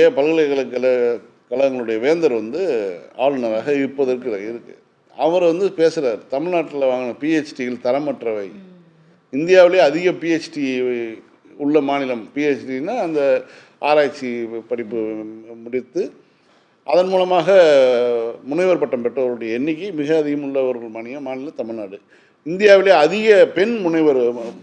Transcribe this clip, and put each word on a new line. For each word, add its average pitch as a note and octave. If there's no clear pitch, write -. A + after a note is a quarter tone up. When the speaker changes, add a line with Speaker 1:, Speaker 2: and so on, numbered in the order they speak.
Speaker 1:
பல்கலைக்கழக B2+
கழகங்களுடைய B2
வேந்தர் D3+
வந்து A#2
ஆளுநராக B2
இப்போது C3+
இருக்கிற B2
இருக்கு. A2
அவர் E3
வந்து F3
பேசுறாரு, D#3
தமிழ்நாட்டுல D3
வாங்கின B2+
பி D3
ஹெச் D3+
டிகள் B2
தரமற்றவை. A#2+
Speaker 2:
ம். G2
Speaker 1:
இந்தியாவிலே F3
அதிக E3+
பி E3
ஹெச் D#3+
டி C#3+
உள்ள D3
மாநிலம், C3+
பி C#3+
ஹெச் B2
டினா D3
அந்த D#3+
ஆராய்ச்சி C#3+
படிப்பு A#2
முடித்து B2
அதன் F3+
மூலமாக F3+
முனைவர் E3+
பட்டம் B2+
பெற்றவர்களுடைய A#2+
எண்ணிக்கை D#3
மிக D3+
அதிகம் D3
உள்ளவர்கள் B2+
மாநிலம், A#2
மாநிலம் C3
தமிழ்நாடு. G#2+
இந்தியாவிலே G3
அதிக F#3
பெண் A3
முனைவர், D#3